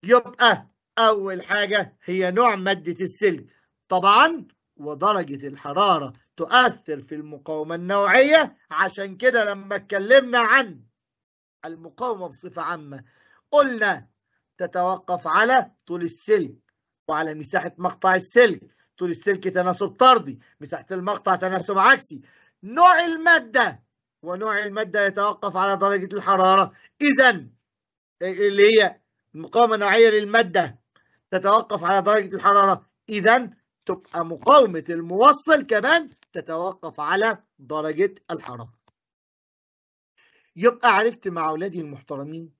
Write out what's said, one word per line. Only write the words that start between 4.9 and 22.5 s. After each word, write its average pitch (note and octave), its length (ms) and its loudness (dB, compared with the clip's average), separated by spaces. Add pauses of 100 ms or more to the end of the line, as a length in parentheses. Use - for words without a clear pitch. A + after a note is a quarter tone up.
الحرارة C#3+ 640 -2 (240)
تؤثر E3+ 640 0
في B2 140 -18
المقاومة D3+ 600 -10
النوعية. G3+ 800 2 (140)
عشان F#3+ 460 -6
كده A#3 280 0
لما G3+ 320 -8
اتكلمنا A#3 600 0
عن A3 440 0 (840)
المقاومة E3 640 -10
بصفة F3 340 -14
عامة D3+ 420 -12 (460)
قلنا A3 580 0 (500)
تتوقف F3+ 680 -6
على A3 440 0 (160)
طول E3+ 160 -10
السلك E3+ 520 -4 (540)
وعلى D#3 260 -4
مساحة D#3 440 -6
مقطع F#3 360 0
السلك. F#3+ 460 2 (380)
طول F3+ 120 -6
السلك F#3+ 340 -4
تناسب F#3 440 -2
طردي، G3 520 2 (200)
مساحة D3 300 -14
المقطع F#3 460 -4
تناسب F#3 420 -6
عكسي. C4 440 2 (400)